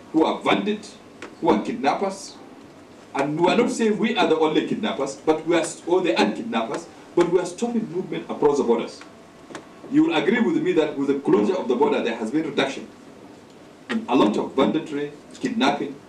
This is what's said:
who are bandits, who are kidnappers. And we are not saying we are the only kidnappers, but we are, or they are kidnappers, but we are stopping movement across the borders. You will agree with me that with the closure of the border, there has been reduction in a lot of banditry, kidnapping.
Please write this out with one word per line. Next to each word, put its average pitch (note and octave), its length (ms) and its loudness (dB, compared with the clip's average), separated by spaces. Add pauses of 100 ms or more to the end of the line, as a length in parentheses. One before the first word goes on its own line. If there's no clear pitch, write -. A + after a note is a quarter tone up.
(140)
who D#3+ 100 4
are - 180 -2
bandits, G3+ 540 -2 (460)
who - 80 2
are A3 140 2
kidnappers. - 760 -4 (760)
And D3+ 260 -2
we F3 100 4
are F3+ 80 4
not A#3+ 140 2
saying G#3+ 260 2
we A3 180 0
are - 120 2
the D#3 100 4
only D#3 300 2
kidnappers, A2 500 -4
but - 300 0
we E3+ 80 2
are, D#3+ 100 2 (220)
or F3+ 140 4
they E3 140 0
are - 160 2
kidnappers, A#2 560 -6 (280)
but E3+ 140 4
we F3+ 100 4
are F3+ 60 0
stopping A#3 460 -4
movement E3 380 -6
across C#3+ 300 2
the B2+ 40 0
borders. - 380 0 (880)
You D3+ 120 6
will E3 120 2
agree G3 240 2
with F3 220 2
me F3 120 0
that D3+ 240 2
with C#3 100 -2
the C#3 120 2
closure F#3+ 360 2
of - 120 -4
the B2 80 2
border, C3+ 280 2
there A2 120 -2
has A2 160 -6
been D#3 120 0
reduction - 440 -4 (1000)
in A2+ 180 -4
a B2 80 0
lot - 220 4
of - 180 -6
banditry, D3 560 0 (280)
kidnapping. - 560 -2 (140)